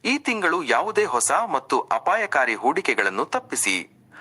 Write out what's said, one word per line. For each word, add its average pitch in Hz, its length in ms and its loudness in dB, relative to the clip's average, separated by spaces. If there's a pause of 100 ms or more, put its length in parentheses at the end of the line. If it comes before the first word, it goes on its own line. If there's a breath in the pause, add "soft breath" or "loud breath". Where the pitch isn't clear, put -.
ಈ 262 140 0
ತಿಂಗಳು 185 440 0
ಯಾವುದೇ 175 420 0
ಹೊಸ 123 280 0
ಮತ್ತು 151 480 0
ಅಪಾಯಕಾರಿ 143 720 0
ಹೂಡಿಕೆಗಳನ್ನು 110 720 0
ತಪ್ಪಿಸಿ. 98 640 -4 (320 loud breath)